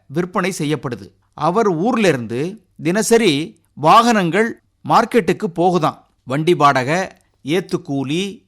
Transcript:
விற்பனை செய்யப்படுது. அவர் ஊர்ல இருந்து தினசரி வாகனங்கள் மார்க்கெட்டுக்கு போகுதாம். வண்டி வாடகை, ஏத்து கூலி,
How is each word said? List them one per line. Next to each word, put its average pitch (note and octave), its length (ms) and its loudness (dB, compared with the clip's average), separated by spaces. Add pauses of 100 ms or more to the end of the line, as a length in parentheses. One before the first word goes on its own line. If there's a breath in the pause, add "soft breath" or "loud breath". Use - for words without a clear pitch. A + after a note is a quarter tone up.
விற்பனை F3+ 440 -4
செய்யப்படுது. C#3+ 540 -6 (320)
அவர் F#3 400 0
ஊர்ல A3 300 0
இருந்து B2 340 -2 (400)
தினசரி G3+ 540 2 (400)
வாகனங்கள் G3+ 720 4 (340)
மார்க்கெட்டுக்கு F#3+ 680 0
போகுதாம். E3+ 500 0 (240)
வண்டி D#3 280 0
வாடகை, C#3+ 460 2 (440)
ஏத்து E3 360 -4
கூலி, C#3 440 -4 (240)